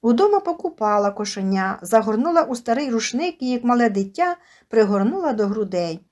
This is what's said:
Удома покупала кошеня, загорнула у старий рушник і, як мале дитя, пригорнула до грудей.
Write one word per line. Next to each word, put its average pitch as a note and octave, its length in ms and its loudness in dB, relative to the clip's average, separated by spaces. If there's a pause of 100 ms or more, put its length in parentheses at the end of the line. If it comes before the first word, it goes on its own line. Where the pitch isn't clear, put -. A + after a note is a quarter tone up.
Удома F#4+ 380 4
покупала G#3+ 720 0
кошеня, G3 720 -4
загорнула A3+ 600 2
у B3+ 140 -4
старий B3+ 340 -2
рушник B3+ 520 -4
і, B3+ 80 -4
як A#3+ 140 -2
мале A#3+ 260 2
дитя, G#3 460 -2 (320)
пригорнула A3 640 2
до G#3+ 140 0
грудей. F#3 540 -4 (120)